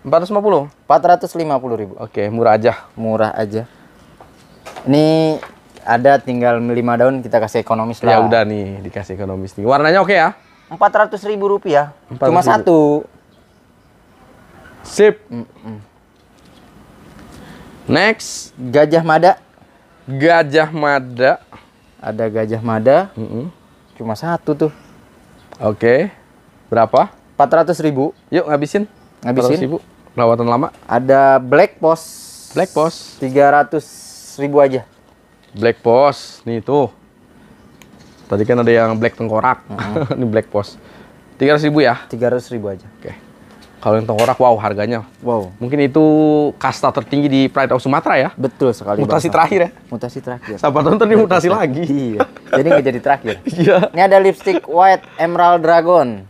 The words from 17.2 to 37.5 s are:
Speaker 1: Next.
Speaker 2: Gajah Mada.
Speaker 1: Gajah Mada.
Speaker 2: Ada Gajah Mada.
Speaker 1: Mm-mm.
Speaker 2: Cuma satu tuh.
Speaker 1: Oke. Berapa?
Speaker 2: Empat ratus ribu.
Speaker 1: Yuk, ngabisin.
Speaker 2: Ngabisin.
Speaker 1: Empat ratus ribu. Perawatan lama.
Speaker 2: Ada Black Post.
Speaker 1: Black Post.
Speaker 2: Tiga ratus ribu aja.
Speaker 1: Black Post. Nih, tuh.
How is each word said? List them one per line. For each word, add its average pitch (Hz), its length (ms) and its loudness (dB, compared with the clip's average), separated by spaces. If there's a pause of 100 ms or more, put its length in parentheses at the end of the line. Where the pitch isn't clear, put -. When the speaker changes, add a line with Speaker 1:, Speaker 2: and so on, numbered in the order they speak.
Speaker 1:
Next. - 720 -4
Speaker 2:
Gajah 147 460 2
Mada. 165 300 4 (720)
Speaker 1:
Gajah 156 640 0
Mada. 139 640 0 (680)
Speaker 2:
Ada 110 300 -6
Gajah 110 320 -6
Mada. 117 360 2 (140)
Speaker 1:
Mm-mm. 110 380 -10 (480)
Speaker 2:
Cuma 110 180 -8
satu 160 400 -4
tuh. 151 160 -2 (880)
Speaker 1:
Oke. 120 480 0 (640)
Berapa? 113 420 2 (240)
Speaker 2:
Empat 139 160 2
ratus 160 300 0
ribu. 147 340 -2 (140)
Speaker 1:
Yuk, 165 160 -2
ngabisin. 151 400 -2 (340)
Speaker 2:
Ngabisin. 120 100 -8
Speaker 1:
Empat 123 140 0
ratus 135 200 0
ribu. 139 120 -6 (400)
Perawatan 117 320 2
lama. 120 200 0 (200)
Speaker 2:
Ada 135 500 4
Black 143 400 0
Post. 160 280 0 (500)
Speaker 1:
Black 185 180 -2
Post. - 480 -4
Speaker 2:
Tiga 139 300 2
ratus 147 340 0 (540)
ribu 143 180 0
aja. 131 240 2 (720)
Speaker 1:
Black 113 300 -2
Post. 127 600 0
Nih, 117 200 -6
tuh. 143 260 0 (1400)